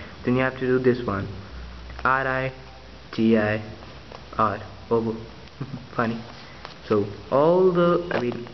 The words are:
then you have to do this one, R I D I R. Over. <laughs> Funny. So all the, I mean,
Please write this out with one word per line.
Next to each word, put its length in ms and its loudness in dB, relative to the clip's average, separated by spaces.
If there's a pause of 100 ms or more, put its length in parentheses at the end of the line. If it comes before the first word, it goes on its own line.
(240)
then 120 2
you 60 4
have 180 0
to 80 0
do 100 6
this 260 4
one, 240 -2 (800)
R 220 4
I 260 0 (580)
D 280 6
I 200 2 (800)
R. 220 2 (320)
Over. 260 2 (380)
<laughs> 400 -12
Funny. 280 0 (640)
So 200 4 (240)
all 400 6
the, 400 4
I 80 0
mean, 340 -4